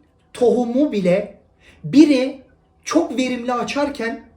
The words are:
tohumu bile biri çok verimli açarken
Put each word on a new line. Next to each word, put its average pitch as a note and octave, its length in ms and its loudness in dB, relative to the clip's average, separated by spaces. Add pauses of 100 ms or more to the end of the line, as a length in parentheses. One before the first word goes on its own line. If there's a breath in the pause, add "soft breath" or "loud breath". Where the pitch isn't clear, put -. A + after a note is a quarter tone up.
(320)
tohumu B3 600 0
bile F#3+ 480 -2 (440 soft breath)
biri C4+ 580 4 (420)
çok D#4 320 -2
verimli B3 360 -4
açarken C4+ 840 -6